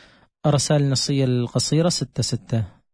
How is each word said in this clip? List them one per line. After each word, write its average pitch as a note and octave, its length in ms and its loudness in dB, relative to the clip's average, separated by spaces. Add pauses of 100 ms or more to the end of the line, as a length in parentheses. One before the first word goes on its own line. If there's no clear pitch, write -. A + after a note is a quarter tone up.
(460)
الرسائل D3 360 2
النصية C3+ 420 0
القصيرة B2+ 640 0
ستة - 340 -4
ستة - 420 -4 (300)